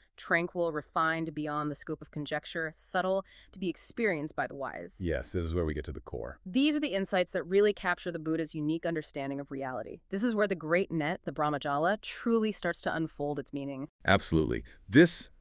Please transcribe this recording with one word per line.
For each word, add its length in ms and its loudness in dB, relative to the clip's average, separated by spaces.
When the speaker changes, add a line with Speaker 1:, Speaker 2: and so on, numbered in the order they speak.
Speaker 1:
tranquil, 560 0
refined 640 0
beyond 360 -2
the 40 -4
scope 260 -8
of 100 -16
conjecture, 640 -6
subtle, 520 0
to 60 -16
be 100 -2
experienced 680 -2
by 100 0
the 80 -10
wise. 460 -8
Speaker 2:
Yes, 320 -2
this 120 0
is 100 -2
where 120 2
we 80 0
get 100 -4
to 80 -6
the 80 -12
core. 460 -10
Speaker 1:
These 280 4
are 60 0
the 140 -2
insights 380 0
that 100 -2
really 320 4
capture 360 -2
the 80 -4
Buddha's 360 -2
unique 320 0
understanding 520 -4
of 120 -10
reality. 480 -6
This 140 -4
is 120 2
where 120 4
the 80 0
great 360 0
net, 340 0
the 80 -6
Brahmajala, 680 0
truly 500 0
starts 320 -2
to 120 -2
unfold 440 -2
its 140 -8
meaning. 360 -6
Speaker 2:
Absolutely. 560 4
This 400 8